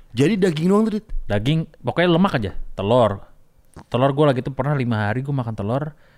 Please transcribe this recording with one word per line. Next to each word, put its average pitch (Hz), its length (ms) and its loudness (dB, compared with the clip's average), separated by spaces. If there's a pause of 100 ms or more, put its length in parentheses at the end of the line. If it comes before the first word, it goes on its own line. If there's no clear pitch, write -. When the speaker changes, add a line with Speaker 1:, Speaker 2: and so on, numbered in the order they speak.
(100)
Speaker 1:
Jadi 143 260 2
daging 175 320 0
doang 202 160 4
tuh, 214 120 -4
Dit? 208 100 -8 (180)
Speaker 2:
Daging, 135 520 -2
pokoknya 165 320 0
lemak 180 260 4
aja. 104 160 -2 (220)
Telur. 104 500 2 (640)
Telur 131 240 2
gua 143 180 2
lagi 127 140 0
tuh 143 80 -6
pernah 135 240 -2
lima 117 320 0
hari 117 160 -2
gua 143 140 -6
makan 117 180 -4
telur, 123 400 -4 (240)